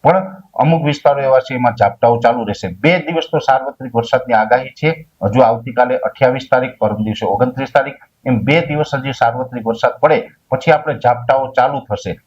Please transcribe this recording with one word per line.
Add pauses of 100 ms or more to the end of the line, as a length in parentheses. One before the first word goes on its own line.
પણ (380)
અમુક
વિસ્તારો
એવા
છે
એમાં
ઝાપટાઓ
ચાલુ
રહેશે. (160)
બે (140)
દિવસ
તો
સાર્વત્રિક
વરસાદની
આગાહી
છે. (340)
હજુ
આવતીકાલે (120)
અઠ્યાવીસ
તારીખ,
પરમ
દિવસે (100)
ઓગણત્રીસ
તારીખ, (260)
એમ (120)
બે (100)
દિવસ
હજી
સાર્વત્રિક
વરસાદ
પડે (340)
પછી
આપણે
ઝાપટાઓ (100)
ચાલુ
થશે. (160)